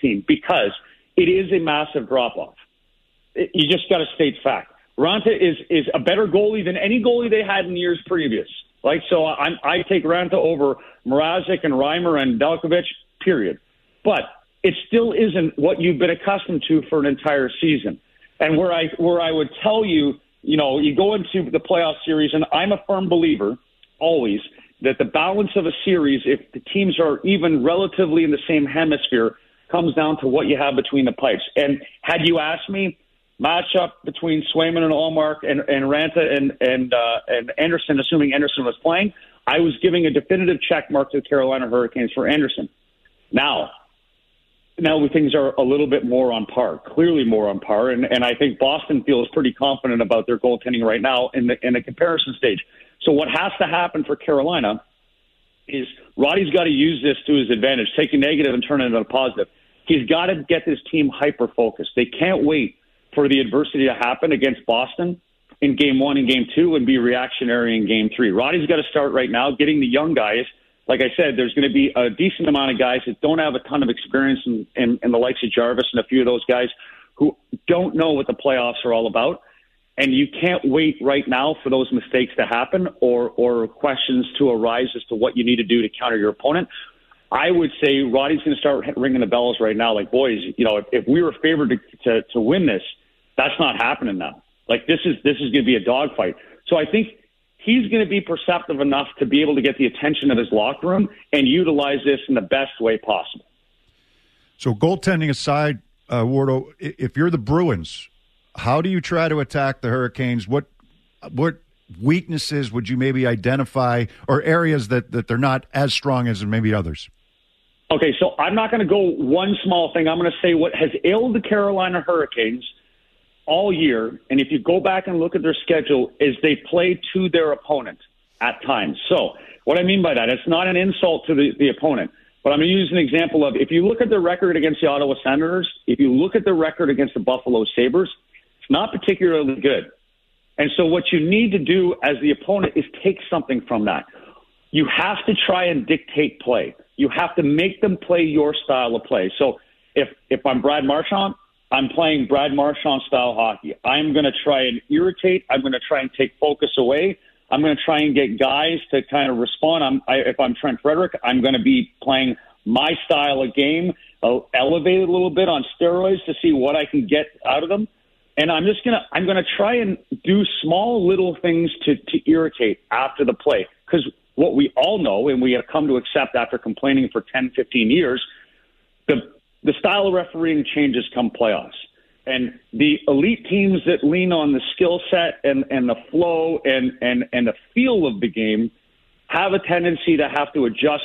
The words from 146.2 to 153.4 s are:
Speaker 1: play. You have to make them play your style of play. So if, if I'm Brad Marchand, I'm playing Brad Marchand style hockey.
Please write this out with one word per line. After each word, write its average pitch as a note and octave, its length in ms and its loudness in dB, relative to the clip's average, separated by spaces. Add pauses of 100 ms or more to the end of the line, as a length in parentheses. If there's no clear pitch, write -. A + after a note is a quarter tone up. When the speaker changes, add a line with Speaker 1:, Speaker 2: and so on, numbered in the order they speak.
Speaker 1:
play. G2 340 -2 (220)
You C3+ 180 0
have E3+ 220 -2
to F3 60 2
make D#3+ 400 -2
them G3 160 0
play F3 240 0
your D3+ 320 0 (100)
style B2 320 -2
of A2+ 60 -6
play. G2 360 -2
So C3 220 0 (340)
if, C#3 140 2 (220)
if C3 160 -2
I'm B2+ 160 0
Brad D3 200 0
Marchand, E3 520 -2 (360)
I'm C3+ 200 0
playing D#3 360 0
Brad C#3 280 0
Marchand C#3+ 520 -2
style B2 280 0
hockey. G#2+ 400 -2 (100)